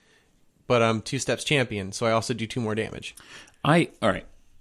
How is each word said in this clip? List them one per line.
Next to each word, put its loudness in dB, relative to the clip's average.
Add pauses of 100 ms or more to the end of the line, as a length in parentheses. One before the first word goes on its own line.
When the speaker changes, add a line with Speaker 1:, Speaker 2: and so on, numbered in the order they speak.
(680)
Speaker 1:
but 4
I'm 2
two -4
steps -2
champion, 0
so -2
I 4
also 0
do -6
two -6
more -2
damage." -6 (480)
Speaker 2:
I, 4 (100)
all 2
right. -2 (340)